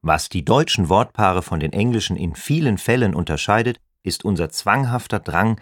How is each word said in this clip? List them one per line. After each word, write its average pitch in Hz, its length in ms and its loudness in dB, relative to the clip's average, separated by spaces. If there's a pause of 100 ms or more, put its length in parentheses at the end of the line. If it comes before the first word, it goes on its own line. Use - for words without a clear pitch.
Was 78 280 0
die 82 160 -4
deutschen 113 420 2
Wortpaare 95 540 2
von 80 180 -4
den 76 140 -2
englischen 107 420 -2
in 82 200 -6
vielen 143 420 0
Fällen 139 360 2
unterscheidet, 104 680 0 (220)
ist - 200 -6
unser 82 260 -2
zwanghafter 120 720 -2
Drang, 101 420 0